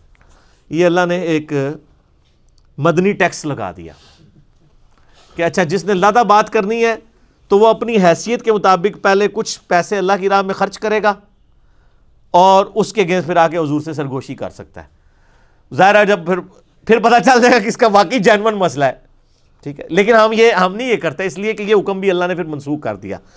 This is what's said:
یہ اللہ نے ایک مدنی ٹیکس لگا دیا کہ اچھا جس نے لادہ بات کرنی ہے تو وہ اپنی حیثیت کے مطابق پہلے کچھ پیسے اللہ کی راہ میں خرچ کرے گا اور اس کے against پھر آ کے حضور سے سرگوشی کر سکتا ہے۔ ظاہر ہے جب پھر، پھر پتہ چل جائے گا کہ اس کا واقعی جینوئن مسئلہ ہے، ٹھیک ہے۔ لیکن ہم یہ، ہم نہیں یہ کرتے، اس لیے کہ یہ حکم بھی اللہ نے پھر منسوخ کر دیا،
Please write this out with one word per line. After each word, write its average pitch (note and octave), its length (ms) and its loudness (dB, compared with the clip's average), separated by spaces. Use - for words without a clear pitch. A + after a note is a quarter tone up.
یہ E3 160 0
اللہ F3 200 2
نے F3 140 -4
ایک D#3 340 -4
مدنی E3+ 340 0
ٹیکس E3+ 340 -4
لگا A2+ 320 -8
دیا D#2+ 160 -18
کہ E3+ 60 -8
اچھا E3+ 220 -2
جس D#3+ 220 -4
نے G#3 80 -2
لادہ G3 340 2
بات G#3+ 220 2
کرنی A3+ 360 -2
ہے A3+ 100 0
تو G3+ 120 2
وہ A3 80 6
اپنی A3 300 0
حیثیت F#3 440 0
کے A3+ 100 0
مطابق F#3+ 520 0
پہلے G3 300 2
کچھ G#3+ 340 -8
پیسے F3+ 300 -2
اللہ F#3+ 220 0
کی G3 100 -4
راہ G3 120 2
میں F#3+ 120 -6
خرچ G3 260 -6
کرے G#3+ 240 -2
گا G#3 100 2
اور F#3+ 340 4
اس - 180 -2
کے G#3 100 0
against F3 220 -2
پھر E3+ 100 -4
آ E3 120 4
کے D#3+ 100 -6
حضور D3+ 240 -2
سے D#3 120 -10
سرگوشی C3+ 420 -8
کر G2+ 140 -10
سکتا - 320 -20
ہے۔ - 60 -20
ظاہر F#3+ 220 6
ہے G#3 100 4
جب F#3+ 200 0
پھر، F3+ 140 -2
پھر A3+ 120 4
پتہ A3+ 160 4
چل B3 160 4
جائے B3 120 4
گا A#3+ 60 4
کہ G#3 80 -4
اس A3 100 -4
کا A#3+ 100 2
واقعی G3+ 320 2
جینوئن G#3 360 2
مسئلہ C#3+ 300 -2
ہے، B2+ 80 -2
ٹھیک C#3+ 160 -14
ہے۔ - 100 -18
لیکن G3+ 260 2
ہم A3 180 4
یہ، A3+ 180 4
ہم F#3 240 0
نہیں B3 120 -6
یہ A3 100 0
کرتے، D#3+ 280 -6
اس E3+ 120 -8
لیے G#3+ 160 -4
کہ G#3 100 -10
یہ G#3 120 2
حکم F#3+ 240 -2
بھی F#3+ 100 -2
اللہ F3+ 160 0
نے F3+ 100 -4
پھر F3 80 -6
منسوخ D3 380 -8
کر A2 140 -8
دیا، F#2+ 220 -12